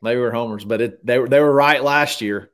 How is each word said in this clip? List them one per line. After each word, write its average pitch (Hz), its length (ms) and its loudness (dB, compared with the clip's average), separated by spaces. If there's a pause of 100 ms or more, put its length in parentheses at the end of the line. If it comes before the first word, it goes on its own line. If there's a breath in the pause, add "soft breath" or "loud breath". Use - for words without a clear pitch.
Maybe 120 200 -2
we're 120 100 -2
homers, 110 340 -6
but 110 160 -4
it, - 240 -6
they 123 140 0
were, 120 100 -2
they 139 120 4
were 147 120 2
right 139 320 4
last 143 380 0
year. 104 320 -6